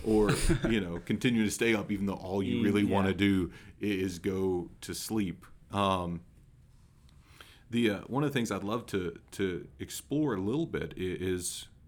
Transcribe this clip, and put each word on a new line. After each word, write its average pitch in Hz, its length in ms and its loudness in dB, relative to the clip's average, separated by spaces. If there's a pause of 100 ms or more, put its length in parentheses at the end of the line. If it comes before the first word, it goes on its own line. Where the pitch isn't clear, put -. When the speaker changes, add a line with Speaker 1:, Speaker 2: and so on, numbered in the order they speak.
Speaker 1:
or, 107 280 4 (180)
Speaker 2:
<laughs> 147 200 2
Speaker 1:
you 113 100 4
know, 87 260 -4
continuing 113 400 2
to 98 60 0
stay 117 240 2
up 101 160 -2
even 98 160 -2
though 98 80 -2
all 92 260 -2
you 120 200 0
Speaker 2:
Mm, - 20 2
Speaker 1:
really 101 200 4
Speaker 2:
yeah. 95 120 2
Speaker 1:
wanna 95 180 4
do 95 380 2 (280)
i-, 101 60 -4
is 95 320 0
go 95 520 -2 (120)
to 87 140 -8
sleep. 104 500 -4 (260)
Um, 92 500 0 (1500)
the, 113 220 2
uh, 95 160 -2
one 135 160 -2
of 147 60 0
the 135 40 -4
things 117 180 -2
I'd 98 120 -2
love 110 240 -4
to, 90 320 -4 (140)
to 92 340 -4 (120)
explore 139 560 -2
a 92 40 -2
little 123 260 -2
bit 78 320 -6
i-, - 40 -8
is 92 680 -4 (200)